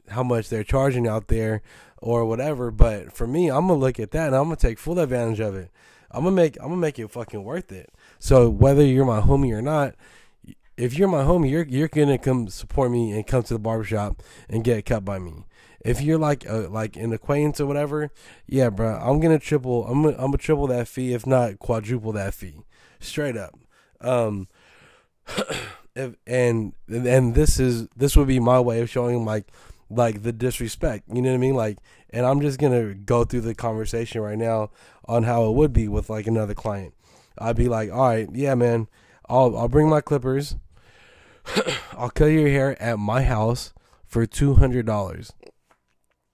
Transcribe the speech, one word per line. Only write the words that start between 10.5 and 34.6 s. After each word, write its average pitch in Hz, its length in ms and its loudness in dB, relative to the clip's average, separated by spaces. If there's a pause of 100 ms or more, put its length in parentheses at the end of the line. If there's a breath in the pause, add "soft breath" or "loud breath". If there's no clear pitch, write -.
if 123 220 -4
you're 196 100 4
my 156 140 2
homie, 156 280 4
you're, 160 140 0
you're 139 240 -2
gonna 143 300 2
come 123 300 -2
support - 420 -2
me 117 220 0
and 107 140 -4
come 127 180 0
to 120 100 -6
the 110 60 -4
barbershop 104 600 -4 (260 loud breath)
and 110 160 -4
get 117 200 0
cut 107 200 -2
by 98 140 -6
me. 82 260 -12 (400 soft breath)
If 120 180 -2
you're, 160 160 2
like, 147 280 0
a, 107 220 -6
like, 110 280 -8
an 117 160 -6
acquaintance 147 480 -2
or 143 60 0
whatever, 143 440 -4 (360 loud breath)
yeah, 131 220 2
bro, 110 280 -2
I'm 143 240 2
gonna 160 180 4
triple, 127 480 -2
I'm 131 160 0
gonna, 151 140 2
I'm 127 100 -4
gonna 135 120 0
triple 147 300 0
that 120 200 -2
fee, 127 260 -6
if 113 120 -6
not 120 320 0
quadruple 110 540 -4
that 101 220 -6
fee, 80 300 -16 (340 soft breath)
straight 143 380 -6
up. 90 180 -12 (460 soft breath)
Um, 113 480 -2 (800 soft breath)
<clears throat> - 100 -12 (580 loud breath)
if, 127 200 -10 (120)
and, 120 460 0 (160)
and 123 460 2
this 151 260 4
is, 120 360 0
this 135 200 0
would 143 120 6
be 127 120 4
my 123 200 4
way 117 200 0
of 117 100 -4
showing, 120 340 -2
like, 107 220 -4 (440 soft breath)
like, 110 320 0
the 117 100 -4
disrespect, 117 800 -6
you 123 100 0
know 131 80 2
what 127 60 2
I - 20 0
mean? 127 160 2
Like, 110 240 -2 (320 soft breath)
and 123 160 -2
I'm 139 140 2
just 139 180 -2
gonna 123 360 2
go 113 300 0
through 120 180 -2
the 113 120 -6
conversation 113 640 -6
right 107 180 -6
now 113 320 -2 (360 loud breath)